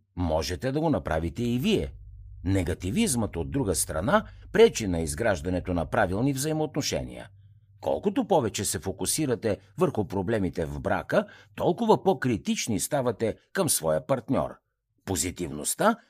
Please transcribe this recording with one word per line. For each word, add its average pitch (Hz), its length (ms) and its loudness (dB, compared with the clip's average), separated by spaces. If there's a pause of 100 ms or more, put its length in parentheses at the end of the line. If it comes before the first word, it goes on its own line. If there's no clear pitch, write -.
(160)
можете 87 560 0
да 143 80 -2
го 160 100 2
направите 82 540 -2
и 120 160 0
вие. 127 340 0 (500)
Негативизмът, 95 920 0
от 82 160 -4
друга 117 240 0
страна, 120 500 0 (260)
пречи 214 360 6
на 85 120 2
изграждането 87 760 0
на 85 120 0
правилни 113 480 2
взаимоотношения. 135 960 -4 (520)
Колкото 202 460 0
повече 117 380 2
се - 140 -2
фокусирате 113 760 0 (200)
върху 160 280 2
проблемите 92 600 0
в 71 140 -6
брака, 98 460 0 (300)
толкова 180 480 2
по-критични 175 760 0
ставате 117 560 -2 (180)
към 185 160 0
своя 78 380 0
партньор. 117 480 -2 (500)
Позитивността 87 920 0 (140)